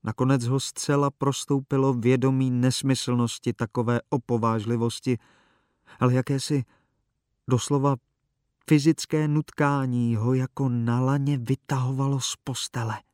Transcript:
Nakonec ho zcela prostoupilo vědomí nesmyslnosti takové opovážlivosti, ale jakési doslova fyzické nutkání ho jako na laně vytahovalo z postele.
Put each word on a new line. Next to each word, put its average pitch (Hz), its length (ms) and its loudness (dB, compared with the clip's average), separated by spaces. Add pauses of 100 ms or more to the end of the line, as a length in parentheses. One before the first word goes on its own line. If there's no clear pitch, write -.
Nakonec 127 400 0
ho 131 160 0
zcela 143 500 -2
prostoupilo 135 840 0
vědomí 131 560 2
nesmyslnosti 123 1000 0
takové 120 560 -2
opovážlivosti, 117 1080 -2 (840)
ale 123 140 4
jakési 135 500 -2 (840)
doslova 135 480 2 (720)
fyzické 156 600 2
nutkání 135 880 0
ho 120 180 0
jako 131 340 -2
na 120 320 0
laně 139 380 0
vytahovalo 135 840 -2
z - 240 -6
postele. 117 580 -6 (120)